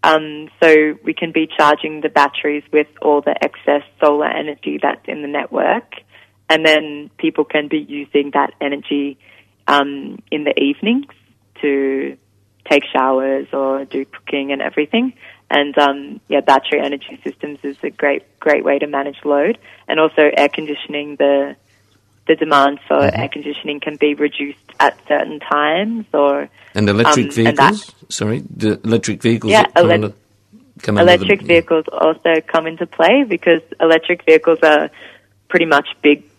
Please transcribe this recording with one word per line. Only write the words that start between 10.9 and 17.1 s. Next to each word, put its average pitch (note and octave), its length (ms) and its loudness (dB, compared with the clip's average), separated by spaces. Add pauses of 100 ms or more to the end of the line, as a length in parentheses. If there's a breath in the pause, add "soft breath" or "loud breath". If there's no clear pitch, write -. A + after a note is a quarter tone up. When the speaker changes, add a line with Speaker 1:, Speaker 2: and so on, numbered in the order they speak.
Speaker 1:
to C#3 540 -2 (540)
take D3 220 2
showers C3+ 600 0
or C3+ 340 -4
do C#3 200 -6
cooking C#3 460 -8
and C#3 80 -6
everything. A3 520 -2 (380 loud breath)
And, C#3+ 280 0
um, C#3+ 500 0
yeah, - 120 0
battery C#3+ 400 2
energy C#3+ 420 -8